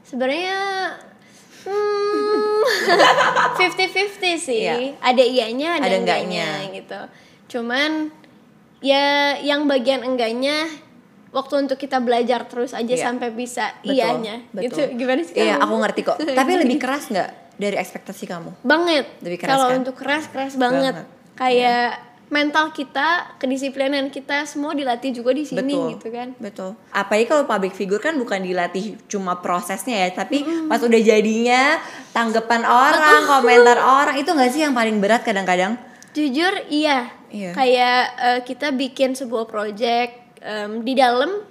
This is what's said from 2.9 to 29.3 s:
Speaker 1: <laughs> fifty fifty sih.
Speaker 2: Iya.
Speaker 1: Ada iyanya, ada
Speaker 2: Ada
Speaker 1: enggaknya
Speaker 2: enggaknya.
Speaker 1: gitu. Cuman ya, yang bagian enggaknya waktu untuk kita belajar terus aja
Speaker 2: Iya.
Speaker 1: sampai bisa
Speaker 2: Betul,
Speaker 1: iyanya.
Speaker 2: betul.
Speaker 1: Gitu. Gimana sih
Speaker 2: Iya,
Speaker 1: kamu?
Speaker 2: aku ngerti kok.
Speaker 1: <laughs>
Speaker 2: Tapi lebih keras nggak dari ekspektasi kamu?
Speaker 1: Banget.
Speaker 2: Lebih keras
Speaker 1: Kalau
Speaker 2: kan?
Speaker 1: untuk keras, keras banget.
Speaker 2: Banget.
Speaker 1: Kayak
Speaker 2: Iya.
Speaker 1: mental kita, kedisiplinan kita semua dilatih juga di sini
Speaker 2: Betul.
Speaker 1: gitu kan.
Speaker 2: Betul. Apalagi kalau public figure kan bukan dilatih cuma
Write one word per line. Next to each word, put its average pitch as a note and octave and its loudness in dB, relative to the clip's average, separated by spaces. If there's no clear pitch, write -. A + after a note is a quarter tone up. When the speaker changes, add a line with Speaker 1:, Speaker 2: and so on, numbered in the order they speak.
Speaker 1:
<laughs> - 4
fifty F#4 0
fifty F#4+ -2
sih. A#3+ -4
Speaker 2:
Iya. E3+ -2
Speaker 1:
Ada B3+ 4
iyanya, B3 0
ada C#4+ -2
Speaker 2:
Ada F#3+ 2
Speaker 1:
enggaknya F3 -2
Speaker 2:
enggaknya. F#3 -8
Speaker 1:
gitu. G3 -14
Cuman B3+ -2
ya, C#4 2
yang C#4+ 0
bagian C4+ 0
enggaknya B3+ -2
waktu C4+ -6
untuk C4+ -2
kita C4+ -4
belajar A#3 0
terus A#3+ -6
aja A3+ -4
Speaker 2:
Iya. B3 0
Speaker 1:
sampai A#3+ -4
bisa A#3 -6
Speaker 2:
Betul, - -4
Speaker 1:
iyanya. A3+ 0
Speaker 2:
betul. A3+ -8
Speaker 1:
Gitu. B3+ -2
Gimana B3+ 0
sih E4 -10
Speaker 2:
Iya, G#3+ 2
Speaker 1:
kamu? - 2
Speaker 2:
aku G#3+ 0
ngerti G#3 0
kok. F3 0
Speaker 1:
<laughs> C4 2
Speaker 2:
Tapi D#4 2
lebih C4+ 2
keras C4+ -4
nggak F#3 -2
dari G3 -4
ekspektasi - -8
kamu? E3+ -12
Speaker 1:
Banget. D#4 2
Speaker 2:
Lebih C4+ -8
keras C4+ -2
Speaker 1:
Kalau C4+ 2
Speaker 2:
kan? B3+ 2
Speaker 1:
untuk C4 -4
keras, C#4+ -4
keras C4+ -8
banget. C4 0
Speaker 2:
Banget. - -20
Speaker 1:
Kayak B3+ 0
Speaker 2:
Iya. - -14
Speaker 1:
mental D4 0
kita, C#4+ -4
kedisiplinan C4+ -2
kita C#4+ -6
semua D4 -6
dilatih C4 -4
juga A#3+ -2
di D4 0
sini - -6
Speaker 2:
Betul. E3 -2
Speaker 1:
gitu G#3 -14
kan. A#3+ -10
Speaker 2:
Betul. G3+ -10
Apalagi G#3 0
kalau C#4+ 2
public F#3+ 0
figure G3+ -4
kan D#4 -2
bukan G#3 -2
dilatih F3+ -4
cuma F#3 -4